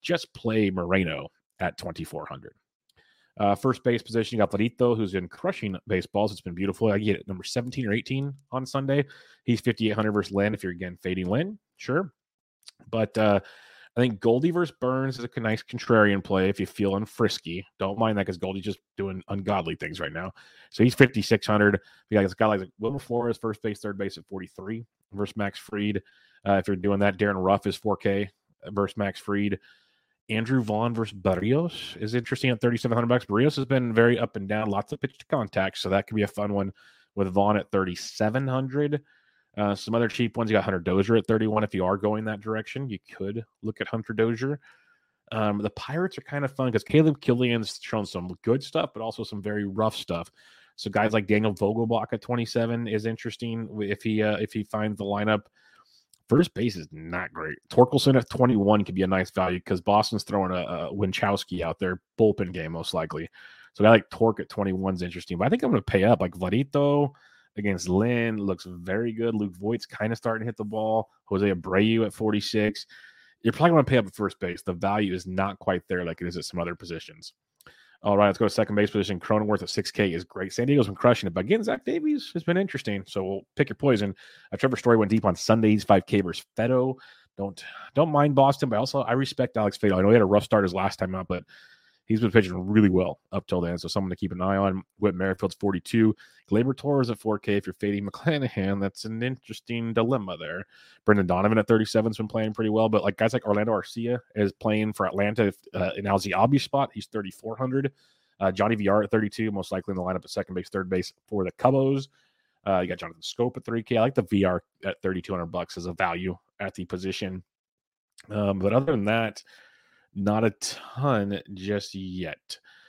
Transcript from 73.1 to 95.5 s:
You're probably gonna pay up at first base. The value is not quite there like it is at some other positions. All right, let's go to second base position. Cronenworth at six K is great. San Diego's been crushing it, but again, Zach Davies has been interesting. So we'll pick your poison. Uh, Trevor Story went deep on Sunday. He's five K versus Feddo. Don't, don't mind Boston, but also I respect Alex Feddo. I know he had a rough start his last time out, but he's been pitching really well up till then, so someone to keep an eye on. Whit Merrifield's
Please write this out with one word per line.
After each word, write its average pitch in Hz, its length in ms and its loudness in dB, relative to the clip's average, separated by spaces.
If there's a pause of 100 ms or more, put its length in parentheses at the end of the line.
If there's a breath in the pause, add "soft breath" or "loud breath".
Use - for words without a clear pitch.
You're - 120 2
probably 170 180 4
gonna 156 140 8
pay 131 120 4
up 110 80 4
at 92 80 -14
first 101 280 -4
base. 87 200 -6
The 92 120 -4
value 98 400 0
is 90 120 -6
not 95 340 -4
quite 92 280 -2
there 90 160 -2
like 82 180 -6
it 90 60 -4
is 85 80 -8
at 80 80 -8
some - 160 -8
other 87 160 -6
positions. - 580 -14 (680 soft breath)
All 101 120 2
right, 104 120 8
let's 98 100 2
go 113 80 2
to 101 60 2
second 104 240 0
base 104 160 2
position. 98 280 -2
Cronenworth 107 440 0
at - 80 -10
six - 180 -4
K 95 240 0
is 87 100 -6
great. 95 300 -10
San 120 140 -2
Diego's 139 180 4
been 101 80 -4
crushing 120 320 2
it, 87 80 -4
but 92 120 -4
again, 214 180 0
Zach 226 200 -4
Davies 302 520 -2
has 165 80 -6
been 175 120 0
interesting. 127 520 -4
So 98 160 -4
we'll 98 180 -6 (140)
pick 143 140 2
your 107 60 -10
poison. 104 400 2 (380 loud breath)
Uh, 101 40 -4
Trevor 127 200 2
Story 117 200 6
went 104 120 2
deep 107 160 2
on 92 100 4
Sunday. 110 360 4
He's 107 120 4
five 98 220 6
K 101 160 2
versus 87 240 -6 (100)
Feddo. 127 380 2 (440 loud breath)
Don't, 98 240 -8 (340 loud breath)
don't 156 160 4
mind 147 240 4
Boston, 135 340 6
but 107 80 0
also 131 240 0
I 117 120 -2
respect 131 440 -2
Alex 104 220 0
Feddo. 98 180 4
I 92 60 4
know 101 60 6
he 113 40 10
had 117 80 8
a 101 40 6
rough 101 180 4
start 104 200 2
his 90 120 -2
last 95 240 -2
time 92 160 -4
out, 92 120 -8
but 90 160 -6 (640 soft breath)
he's 110 160 0
been 110 100 2
pitching 92 340 2
really 104 220 6
well 90 320 2 (140)
up 98 140 -6
till 92 120 0
then, 87 180 -2
so 85 120 -10
someone 95 220 -4
to 90 40 -6
keep 90 160 -6
an 90 100 -8
eye 98 140 0
on. 95 260 0 (180)
Whit 98 160 2
Merrifield's 92 400 -2